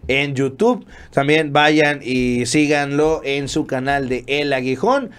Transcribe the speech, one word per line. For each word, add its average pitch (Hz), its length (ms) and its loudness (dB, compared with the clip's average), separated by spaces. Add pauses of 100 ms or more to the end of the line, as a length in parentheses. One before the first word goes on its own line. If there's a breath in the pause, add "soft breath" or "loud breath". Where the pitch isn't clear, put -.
en 139 280 0
YouTube. 139 520 0 (240 loud breath)
También 147 420 2
vayan 147 500 4
y 123 440 0
síganlo 147 800 0
en 139 240 -4
su 147 180 -2
canal 135 420 -2
de 127 180 -4
El 143 280 0
Aguijón. 170 640 -2